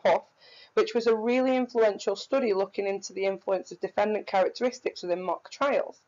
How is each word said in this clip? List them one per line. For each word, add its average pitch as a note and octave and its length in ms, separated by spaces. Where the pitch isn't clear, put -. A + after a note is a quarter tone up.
Huff, F#3+ 180
which A3 200
was A3+ 120
a A3+ 80
really B3 400
influential A3 640
study A#3+ 380
looking G3 340
into G3 240
the F#3+ 140
influence F#3+ 480
of - 80
defendant G#3 440
characteristics - 760
within F3+ 200
mock F3+ 300
trials. - 560